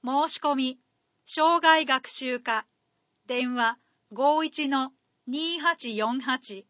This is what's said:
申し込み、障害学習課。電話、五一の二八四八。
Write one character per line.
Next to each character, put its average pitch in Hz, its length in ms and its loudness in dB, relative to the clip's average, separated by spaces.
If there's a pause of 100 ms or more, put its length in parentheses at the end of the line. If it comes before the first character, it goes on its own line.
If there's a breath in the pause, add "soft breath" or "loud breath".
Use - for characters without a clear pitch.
申 277 240 0
し - 100 -2
込 285 160 2
み、 262 240 -2 (460)
障 330 360 2
害 320 260 4
学 262 220 0
習 254 300 -4
課。 226 280 -4 (600)
電 247 280 -2
話、 240 240 0 (340)
五 294 320 2
一 302 240 -4
の 262 240 0 (340)
二 320 320 -4
八 302 380 -2
四 226 240 0
八。 240 500 -6